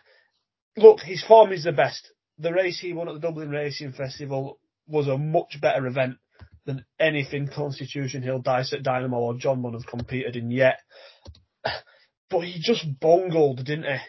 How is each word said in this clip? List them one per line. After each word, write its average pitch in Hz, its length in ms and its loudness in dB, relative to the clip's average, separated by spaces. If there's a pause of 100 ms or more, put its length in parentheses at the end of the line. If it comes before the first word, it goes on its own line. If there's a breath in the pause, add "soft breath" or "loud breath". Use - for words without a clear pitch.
(760 loud breath)
look, 214 240 10
his 165 240 -8
form 214 280 8
is 156 120 -6
the 165 80 0
best. 139 400 -2 (260)
The 165 140 -4
race 180 260 -2
he 180 140 -10
won 170 160 -8
at 156 60 -12
the 151 60 -14
Dublin 156 300 -6
Racing 147 420 -8
Festival 135 680 -8 (260)
was 151 220 0
a 135 100 0
much 156 420 -2
better 139 260 0
event 127 320 -4 (460 soft breath)
than 135 200 -8 (160)
anything 147 480 0
Constitution 139 760 -8
Hill, 131 200 -6
Dysart 135 400 -2
Dynamo 127 340 -2
or 120 220 -2
John 127 240 -2
Bon 120 100 -6
have 117 140 -10
competed 123 500 -8
in 117 140 -6
yet. 131 300 2 (1500 loud breath)
But 180 120 0
he 175 200 -8
just 185 240 0 (160)
bungled, 160 640 2
didn't 151 200 -6
he? 139 120 -4 (120)